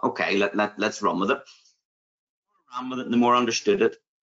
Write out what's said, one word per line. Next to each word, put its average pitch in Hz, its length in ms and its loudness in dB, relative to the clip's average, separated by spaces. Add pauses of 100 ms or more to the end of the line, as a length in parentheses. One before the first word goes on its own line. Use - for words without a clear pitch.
okay, 90 320 -2
let, 98 180 0
let, 101 240 -2
let's 104 240 -4
run 87 160 0
with 98 140 0
it. - 60 -2
The - 1080 -20
more - 240 -20
I 123 80 -8
ran 127 100 -8
with 127 100 -6
it, 110 100 -8
the 120 60 2
more 120 180 6
I 123 40 6
understood 110 440 2
it, - 140 0 (260)